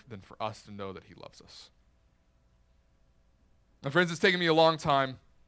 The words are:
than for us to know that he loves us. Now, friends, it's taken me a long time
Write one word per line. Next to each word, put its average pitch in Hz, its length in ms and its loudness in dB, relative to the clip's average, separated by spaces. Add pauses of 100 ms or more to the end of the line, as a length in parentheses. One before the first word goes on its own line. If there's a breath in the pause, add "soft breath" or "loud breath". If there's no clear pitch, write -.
than 104 120 -16
for - 200 -20
us 120 220 -8
to 107 80 -20
know 101 220 -12
that 92 100 -18
he 92 100 -20
loves - 300 -20
us. - 260 -20 (2250)
Now, 143 80 -6
friends, 175 180 4
it's 165 100 -6
taken 185 200 2
me 175 80 0
a 160 60 4
long 160 240 4
time 139 420 0 (280)